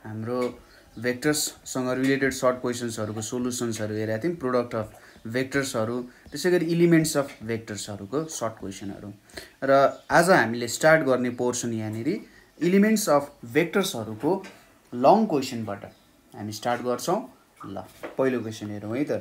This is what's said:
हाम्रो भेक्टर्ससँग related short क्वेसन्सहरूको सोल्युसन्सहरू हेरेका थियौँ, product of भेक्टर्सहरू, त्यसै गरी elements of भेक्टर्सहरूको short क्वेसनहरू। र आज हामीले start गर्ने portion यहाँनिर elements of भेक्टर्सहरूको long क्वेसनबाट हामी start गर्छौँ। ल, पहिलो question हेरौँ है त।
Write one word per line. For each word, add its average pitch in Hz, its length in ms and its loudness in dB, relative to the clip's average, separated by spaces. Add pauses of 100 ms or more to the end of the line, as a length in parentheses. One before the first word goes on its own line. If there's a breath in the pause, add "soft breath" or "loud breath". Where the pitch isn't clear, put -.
हाम्रो 110 360 -6 (600 soft breath)
भेक्टर्ससँग 127 880 -2 (140)
related 135 400 2
short 127 200 2
क्वेसन्सहरूको 113 600 -4
सोल्युसन्सहरू 117 720 -4
हेरेका 107 280 -2
थियौँ, 170 200 0
product 123 380 0
of - 500 -12
भेक्टर्सहरू, 127 680 -2 (260 loud breath)
त्यसै 147 300 -2
गरी 165 80 2 (100)
elements 165 480 6
of 139 80 -6 (220)
भेक्टर्सहरूको 104 720 -6 (100)
short 110 240 -6
क्वेसनहरू। 98 540 -12 (500 loud breath)
र 135 160 6 (320)
आज 170 180 6
हामीले 120 460 4
start 156 320 6
गर्ने 127 220 2 (100)
portion 120 340 0
यहाँनिर 110 400 -4 (540 loud breath)
elements 202 480 4
of 143 160 2 (240)
भेक्टर्सहरूको 165 880 0 (500 loud breath)
long 156 340 6
क्वेसनबाट 117 560 -4 (500)
हामी 107 220 -10
start 120 260 -2
गर्छौँ। 123 340 -2 (500)
ल, 98 160 -10 (360)
पहिलो 131 240 2
question 107 300 -8
हेरौँ 104 240 -8
है 139 80 0
त। 139 180 -4